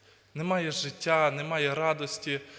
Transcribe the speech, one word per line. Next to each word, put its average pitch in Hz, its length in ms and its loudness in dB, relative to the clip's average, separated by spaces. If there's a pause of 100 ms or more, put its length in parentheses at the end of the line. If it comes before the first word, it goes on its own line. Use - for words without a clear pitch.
(340)
немає 170 380 0
життя, 147 600 2
немає 143 440 0
радості, 147 640 -2 (200)